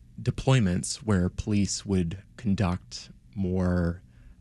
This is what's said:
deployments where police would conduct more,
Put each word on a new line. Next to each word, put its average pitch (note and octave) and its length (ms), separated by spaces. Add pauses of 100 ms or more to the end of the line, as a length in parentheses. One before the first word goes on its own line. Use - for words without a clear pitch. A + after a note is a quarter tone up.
(220)
deployments A2 760
where F#2 320
police G2+ 540
would F#2 360 (180)
conduct F#2 720 (260)
more, F2+ 640 (420)